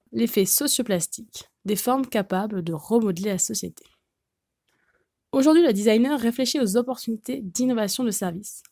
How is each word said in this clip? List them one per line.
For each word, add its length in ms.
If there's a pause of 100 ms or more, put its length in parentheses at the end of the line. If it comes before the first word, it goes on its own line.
(120)
l'effet 340
socioplastique, 1040 (140)
des 120
formes 300
capables 560
de 100
remodeler 580
la 80
société. 460 (1500)
Aujourd'hui, 320
le 80
designer 480
réfléchit 400
aux 160
opportunités 640
d'innovation 640
de 80
service, 600